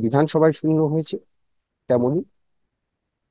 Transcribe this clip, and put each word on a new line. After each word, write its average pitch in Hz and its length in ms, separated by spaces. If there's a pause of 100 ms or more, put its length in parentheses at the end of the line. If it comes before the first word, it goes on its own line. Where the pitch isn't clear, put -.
বিধানসভায় 151 540
শূন্য 160 200 (140)
হয়েছে, 160 240 (720)
তেমনি 127 320 (1120)